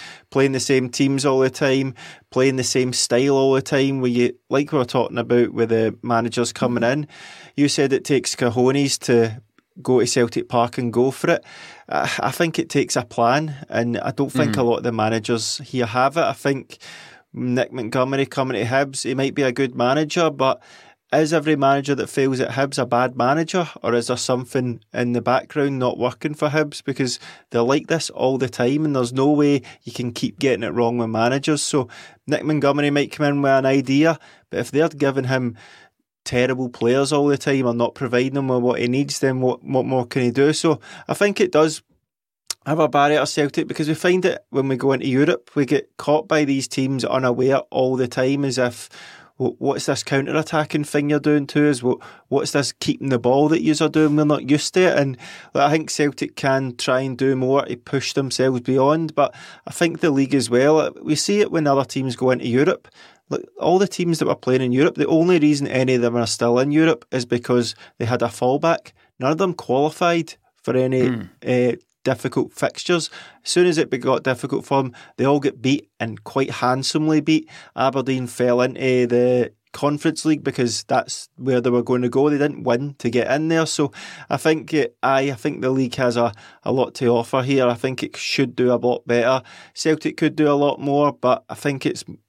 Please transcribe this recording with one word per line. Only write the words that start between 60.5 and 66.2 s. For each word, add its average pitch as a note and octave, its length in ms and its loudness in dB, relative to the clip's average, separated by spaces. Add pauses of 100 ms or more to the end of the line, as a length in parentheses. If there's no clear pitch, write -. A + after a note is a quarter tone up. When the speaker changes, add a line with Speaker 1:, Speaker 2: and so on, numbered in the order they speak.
Speaker 1:
uh, - 100 -2 (100)
we D3+ 140 0
see G3+ 260 0
it - 100 2
when D#3+ 140 0
other C#3 200 2
teams C3 300 -4
go C3 140 0
into B2 180 0
Europe. C3+ 400 2 (440)
Like, - 140 -6 (140)
all F3 200 4
the G3 80 2
teams E3+ 320 -2
that D3+ 80 2
were - 80 2
playing C3 260 0
in B2+ 100 0
Europe, C#3+ 260 2
the D3 100 0
only E3+ 320 4
reason D3 260 2
any B2+ 300 0
of A#2+ 80 2
them A#2+ 120 2
are A#2 120 0